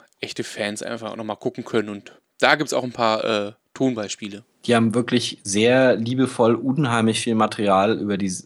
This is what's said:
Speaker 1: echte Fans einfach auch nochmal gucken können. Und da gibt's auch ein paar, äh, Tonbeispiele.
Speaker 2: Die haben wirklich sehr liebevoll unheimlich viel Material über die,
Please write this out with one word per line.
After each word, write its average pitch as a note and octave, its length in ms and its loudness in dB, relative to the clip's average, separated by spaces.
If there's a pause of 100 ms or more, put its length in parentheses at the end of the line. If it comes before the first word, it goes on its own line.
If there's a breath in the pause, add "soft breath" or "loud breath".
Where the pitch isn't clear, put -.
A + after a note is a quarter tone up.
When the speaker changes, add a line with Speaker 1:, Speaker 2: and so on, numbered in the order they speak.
(200)
Speaker 1:
echte - 240 -8
Fans G#2 380 -8
einfach A2 300 -10
auch - 40 -12
nochmal G#2+ 200 -8
gucken - 280 -6
können. G#2+ 240 -2
Und G2+ 240 -12 (260)
da C3 160 4
gibt's D3 180 -2
auch B2+ 120 0
ein B2 80 -8
paar, A2+ 320 0
äh, G#2 280 -2 (220)
Tonbeispiele. G#2+ 680 -4 (220)
Speaker 2:
Die A#2 100 2
haben A2+ 200 4
wirklich A#2+ 480 0
sehr A#2 540 4
liebevoll A#2+ 580 2
unheimlich A#2 640 0
viel A#2 140 0
Material G#2 640 2
über G2+ 160 -2
die, F#2+ 160 -2 (120)